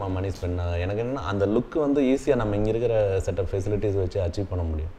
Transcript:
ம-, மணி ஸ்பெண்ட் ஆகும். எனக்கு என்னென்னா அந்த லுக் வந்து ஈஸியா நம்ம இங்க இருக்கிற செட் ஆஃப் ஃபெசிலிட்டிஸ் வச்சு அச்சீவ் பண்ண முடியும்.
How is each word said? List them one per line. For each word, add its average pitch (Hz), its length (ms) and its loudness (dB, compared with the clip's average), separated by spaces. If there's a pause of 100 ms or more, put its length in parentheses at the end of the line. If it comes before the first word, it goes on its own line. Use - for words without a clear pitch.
ம-, 98 100 -2
மணி 92 180 -2
ஸ்பெண்ட் 90 320 -2
ஆகும். 87 200 0
எனக்கு 104 220 -2
என்னென்னா 123 120 -4
அந்த 98 320 0
லுக் 120 320 0
வந்து 143 240 2
ஈஸியா 135 320 4
நம்ம 107 220 0
இங்க 107 120 2
இருக்கிற 110 520 2
செட் 90 180 -2
ஆஃப் 92 140 -2
ஃபெசிலிட்டிஸ் 101 460 0
வச்சு 92 220 0
அச்சீவ் 90 280 -2
பண்ண 90 160 -2
முடியும். 80 340 -4